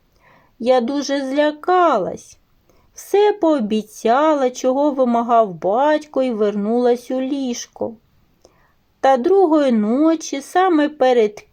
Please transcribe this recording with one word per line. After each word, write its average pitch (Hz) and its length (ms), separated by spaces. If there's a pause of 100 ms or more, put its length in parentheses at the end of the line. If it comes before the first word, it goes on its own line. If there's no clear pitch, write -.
(600)
Я 254 220
дуже 277 440
злякалась. 302 1120 (560)
Все 415 400
пообіцяла, 269 1160
чого 262 420
вимагав 233 680
батько, 277 640
і 254 80
вернулась 220 800
у 262 100
ліжко. 262 720 (1080)
Та 269 180
другої 311 540
ночі, 277 680
саме 330 480
перед 240 640